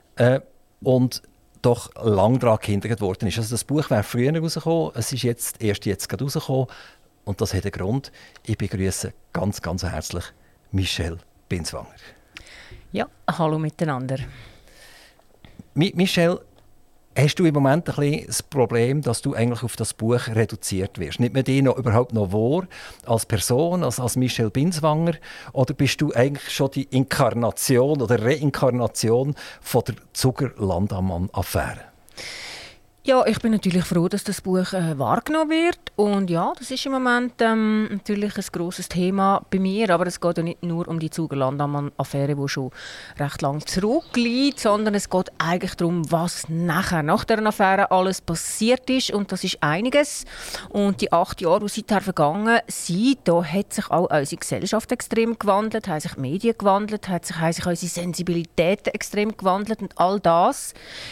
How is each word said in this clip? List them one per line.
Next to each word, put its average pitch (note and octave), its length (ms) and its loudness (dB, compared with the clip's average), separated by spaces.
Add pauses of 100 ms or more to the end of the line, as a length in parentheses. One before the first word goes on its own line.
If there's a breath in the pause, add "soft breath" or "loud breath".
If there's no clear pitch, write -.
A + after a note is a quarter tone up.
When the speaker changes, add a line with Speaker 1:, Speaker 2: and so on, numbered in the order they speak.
(160 loud breath)
Speaker 1:
äh, B2 240 4 (420)
und B2+ 400 2 (400)
doch A#2+ 280 2 (140)
lang A2+ 340 4
daran A#2+ 220 4
gehindert G#2 400 -2
worden G2 280 0
ist. F2+ 100 -2
Also A2+ 160 -4
das A2 100 -4
Buch C#3+ 240 -2
wäre A2 140 2
früher B2+ 360 0
rausgekommen, D#3+ 560 -2
es - 180 -4
ist B2 100 -4
jetzt, - 400 -2
erst G2+ 240 0
jetzt G2+ 220 -2
gerade G2 160 -4
rausgekommen. C3+ 420 -2 (580 loud breath)
Und G2 160 -4
das G#2+ 140 -2
hat F#2 100 0
einen - 80 -6
Grund. F#2+ 400 -4 (320 loud breath)
Ich G#2+ 140 -2
begrüße F#2+ 560 -2 (180)
ganz, G2 300 -2
ganz F#2 200 -4
herzlich F#2 420 -6 (480 soft breath)
Michelle F2+ 440 -2 (320)
Binswanger. E2 400 -6 (1040 loud breath)
Speaker 2:
Ja, - 160 -4 (180)
hallo D#3+ 320 0
miteinander. C3+ 600 -4 (1500 loud breath)
Speaker 1:
Mi-, D#3 240 2
Michelle, F3 460 2 (720)
hast C#3 200 4
du F#3 100 4
im D3+ 80 4
Moment C#3+ 340 4
ein C3+ 60 -4
bisschen D3 320 0
das B2 160 -4
Problem, A#2+ 580 2
dass C3 220 -2
du C#3 120 -2
eigentlich A#2 280 0
auf A#2+ 140 -4
das - 180 -4
Buch A#2+ 340 0
reduziert G#2 720 -2
wirst? D#2 200 -6
Nimmt A#2+ 160 2
man C3 100 2
dich C3+ 180 2
noch, B2+ 160 4
überhaupt A#2+ 340 2
noch G#2 180 2
wahr B2+ 380 2 (380 loud breath)
als A2+ 180 0
Person, D#3 580 0
als, B2+ 160 -2
als B2 180 -2
Michelle B2 340 0
Binswanger? D#3 640 2 (400 loud breath)
Oder C3 180 2
bist - 300 2
du D3 100 0
eigentlich C#3 400 0
schon C3+ 200 0
die C3+ 120 -4
Inkarnation B2 1160 2
oder A2+ 200 2
Reinkarnation B2+ 1120 2 (280 loud breath)
von A#2+ 240 0
der A#2 80 -4 (180)
Zucker-Landamann-Affäre? F#2+ 1700 -2 (1200 loud breath)
Speaker 2:
Ja, C4 200 6
ich A3 120 2
bin A3+ 140 2
natürlich F#3 320 2
froh, F3 240 2
dass G3 160 -4
das G3 160 -6
Buch, F#3 320 0
äh, E3 260 -2
wahrgenommen D4 520 0
wird. E4+ 280 2 (160)
Und G3+ 360 2
ja, F3 280 0
das A#3+ 120 -12
ist C4 160 -6
im C4+ 60 -2
Moment, B3 480 0
ähm, A3 500 2
natürlich G#3 440 -4
ein G3 160 -6
grosses F3 380 -6
Thema F#3+ 640 2
bei F#3+ 80 2
mir. F#3+ 320 2
Aber F3 160 4
es - 160 -6
geht F3 160 0
ja E3 40 0
nicht E3+ 200 -6
nur E3+ 260 -4
um E3 100 -4
die D#3+ 120 -4
Zuger-Landamann-Affäre, C#3+ 1200 -2
die C#3 140 -4
schon C3 220 -4 (480 loud breath)
recht C#3+ 240 -6
lang D3 240 -2
zurückliegt, A#3+ 920 0
sondern G#3+ 360 2
es G3+ 160 -2
geht F#3 260 0
eigentlich F3 380 -2
darum, E3+ 360 0
was E3+ 380 -2
nachher, E3+ 540 0
nach D#3+ 220 0
dieser G#3+ 200 0
Affäre G3 460 4
alles F#3 320 2
passiert A3 640 -2
ist. C4 220 0
Und G#3 220 -2
das F#3 120 -4
ist F3+ 160 -4
einiges. A#3+ 640 2 (460 loud breath)
Und G3+ 320 0
die G3+ 100 0
acht E3+ 300 2
Jahre, F#3 180 4
die G#3 80 -4
seither G3+ 320 0
vergangen G3 680 2
sind, A#3 560 0
da E3+ 200 4
hat D#3+ 300 -4
sich - 160 -4
auch E3 180 2
unsere D3 320 0
Gesellschaft G#3 520 -2
extrem A3+ 460 -2
gewandelt, G#3+ 500 0
haben D#3 120 -2
sich - 160 -8
Medien F#3+ 400 -2
gewandelt, G#3 540 0
hat F3 160 -4
sich, F3 100 -8
haben E3 160 0
sich F3 140 -4
unsere F3 260 -2
Sensibilitäten F3 1000 -2
extrem G#3 420 -4
gewandelt. G3+ 460 -2
Und - 160 -12
all F#3+ 220 2
das F3 520 2 (400 loud breath)